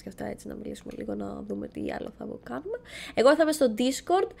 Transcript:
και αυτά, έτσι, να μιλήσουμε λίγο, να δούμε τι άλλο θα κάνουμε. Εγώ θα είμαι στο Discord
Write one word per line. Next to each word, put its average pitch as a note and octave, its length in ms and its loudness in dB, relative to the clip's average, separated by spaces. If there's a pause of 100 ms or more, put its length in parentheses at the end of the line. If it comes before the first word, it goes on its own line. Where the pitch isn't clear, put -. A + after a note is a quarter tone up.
και - 60 -12
αυτά, G3+ 160 -8
έτσι, - 220 -8
να - 80 -8
μιλήσουμε - 420 -10
λίγο, G#3+ 180 -4
να G3+ 260 -6
δούμε G#3 260 -6
τι - 240 -6
άλλο - 260 -6
θα G#3+ 100 -8 (160)
κάνουμε. D4+ 340 -6 (360)
Εγώ C4+ 220 8
θα D#4+ 80 4
είμαι D#4 80 6
στο C#4 260 4
Discord E4+ 520 2 (100)